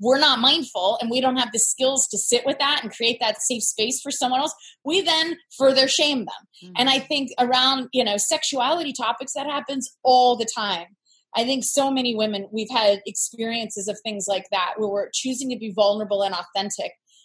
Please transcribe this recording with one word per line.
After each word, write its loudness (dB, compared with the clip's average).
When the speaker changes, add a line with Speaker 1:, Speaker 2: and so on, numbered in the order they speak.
Speaker 1:
we're 4
not 4
mindful 0
and -4
we 0
don't 2
have -2
the -4
skills 2
to -6
sit 0
with 0
that 0
and -8
create -2
that -2
safe -2
space -2
for -8
someone 0
else, -2
we 0
then 0
further 4
shame 2
them. -10
Speaker 2:
Mm-hmm. -18
Speaker 1:
And 2
I 4
think -4
around, 2
you 2
know, 0
sexuality 0
topics, -4
that -6
happens -6
all 6
the -4
time. -4
I 2
think -2
so 2
many 0
women, -2
we've -4
had 2
experiences -6
of -4
things -6
like -2
that 0
where 0
we're -4
choosing -4
to -6
be -8
vulnerable 2
and -2
authentic, -6